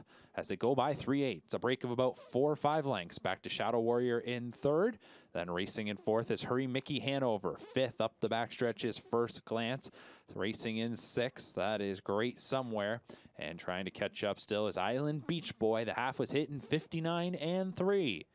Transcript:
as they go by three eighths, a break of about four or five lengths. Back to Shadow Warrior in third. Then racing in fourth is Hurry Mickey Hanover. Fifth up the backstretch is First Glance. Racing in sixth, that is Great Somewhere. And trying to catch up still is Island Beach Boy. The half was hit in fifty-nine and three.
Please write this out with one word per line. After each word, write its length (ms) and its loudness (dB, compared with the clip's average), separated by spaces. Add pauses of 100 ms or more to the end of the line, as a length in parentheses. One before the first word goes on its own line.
(380)
as 100 -4
they 80 -2
go 200 4
by 180 4
three 300 0
eighths, 300 -4
a 60 0
break 240 0
of 80 -2
about 280 2 (120)
four 200 4
or 40 0
five 300 2
lengths. 340 -2
Back 220 -2
to 80 -6
Shadow 320 2
Warrior 380 4
in 340 -4
third. 440 2 (360)
Then 160 -2
racing 380 -2
in 100 -2
fourth 340 2
is 120 -2
Hurry 240 0
Mickey 320 -2
Hanover. 580 0 (160)
Fifth 260 0
up 220 0
the 80 2
backstretch 560 0
is 160 -2 (100)
First 320 0
Glance. 480 -4 (420)
Racing 440 -2
in 180 -2
sixth, 600 -4
that 260 0
is 180 0
Great 400 0
Somewhere. 640 -2 (360)
And 220 -8
trying 240 -2
to 80 -4
catch 320 -4
up 160 0
still 280 0
is 100 -2
Island 500 0
Beach 320 -4
Boy. 240 4
The 100 -2
half 260 -2
was 120 0
hit 180 2
in 120 -8
fifty-nine 760 -2
and 400 -2
three. 580 2